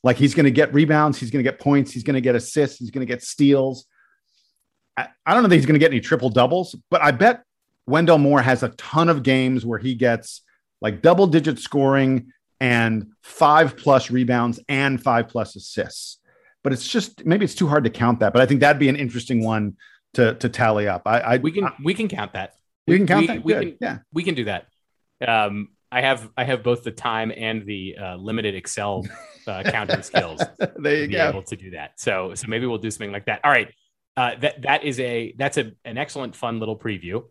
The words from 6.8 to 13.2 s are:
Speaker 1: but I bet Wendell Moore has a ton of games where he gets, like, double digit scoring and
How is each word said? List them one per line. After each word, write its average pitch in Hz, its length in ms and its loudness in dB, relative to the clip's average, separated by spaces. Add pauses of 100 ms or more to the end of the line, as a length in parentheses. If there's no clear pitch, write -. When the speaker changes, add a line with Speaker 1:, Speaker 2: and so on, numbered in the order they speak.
Speaker 1:
but 165 140 2
I 175 80 6
bet 214 320 2 (440)
Wendell 160 320 6
Moore 143 240 4
has 123 200 2
a 120 80 -2
ton - 380 0
of 147 140 2
games 131 440 0
where 113 120 -4
he 127 160 -4
gets, 117 480 -2 (380)
like, 104 220 -4
double 180 240 6
digit 151 320 2
scoring 135 760 0 (280)
and 113 520 0 (100)